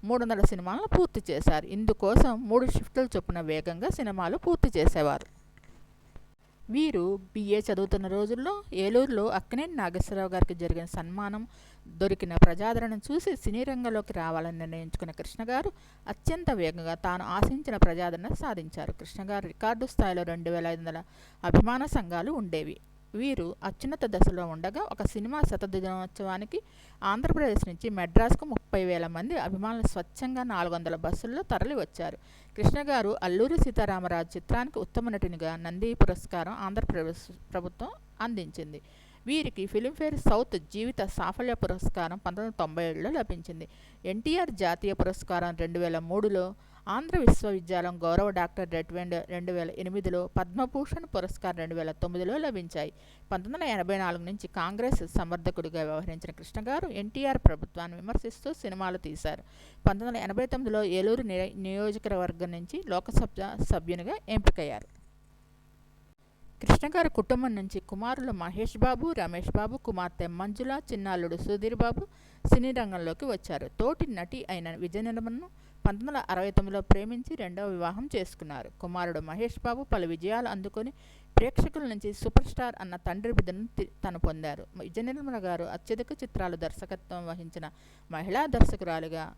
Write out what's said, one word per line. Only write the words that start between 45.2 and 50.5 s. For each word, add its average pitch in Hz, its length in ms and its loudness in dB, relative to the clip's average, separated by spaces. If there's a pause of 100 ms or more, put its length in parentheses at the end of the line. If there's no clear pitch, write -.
రెండు 170 240 -2
వేల 170 200 0
మూడులో, 190 560 0 (320)
ఆంధ్ర 320 320 0
విశ్వవిద్యాలయం 180 840 4
గౌరవ 175 260 4
డాక్టర్ 180 420 -2
రెడ్ 165 220 -6
విండ్ 175 360 -4
రెండు 180 220 -4
వేల 170 200 -2
ఎనిమిదిలో, 180 580 -2 (100)
పద్మభూషణ్ 254 760 -4